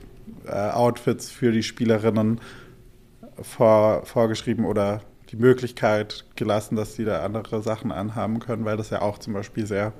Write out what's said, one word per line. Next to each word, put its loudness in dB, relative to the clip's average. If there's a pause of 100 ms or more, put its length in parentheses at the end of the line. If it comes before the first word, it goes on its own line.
(460)
äh, -4
Outfits 0
für 2
die 2
Spielerinnen 2 (1000)
vor-, 4
vorgeschrieben 0
oder 0 (300)
die -14
Möglichkeit 2 (120)
gelassen, 0
dass -4
sie -4
da 0
andere -4
Sachen -4
anhaben -4
können, -6
weil -2
das -6
ja -2
auch -2
zum -8
Beispiel -6
sehr -2